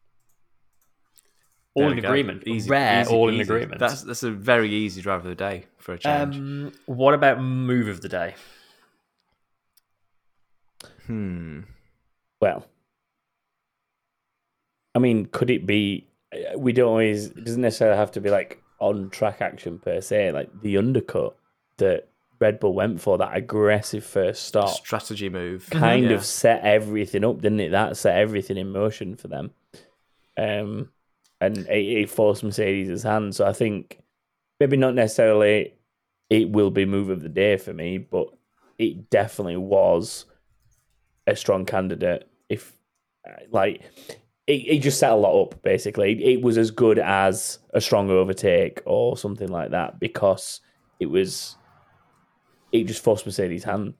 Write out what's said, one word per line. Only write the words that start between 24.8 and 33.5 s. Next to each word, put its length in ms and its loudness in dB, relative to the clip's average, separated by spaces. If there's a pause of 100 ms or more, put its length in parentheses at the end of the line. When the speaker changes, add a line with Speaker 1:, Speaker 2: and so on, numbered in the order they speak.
Speaker 1:
move. 400 -10
Speaker 3:
kind 360 2
Speaker 1:
Yeah. 60 4
Speaker 3:
of 140 0
set 380 2
everything 600 2
up, 180 0
didn't 200 0
it? 100 -4
That 260 0
set 200 2
everything 400 0
in 140 -8
motion 440 -4
for 140 -18
them. 220 -10 (840)
Um, 520 -6 (500)
and 180 0 (120)
it, 0 - (340)
it 60 -4
forced 340 0
Mercedes' 600 -4
hand. 320 -2
So 100 0
I 80 2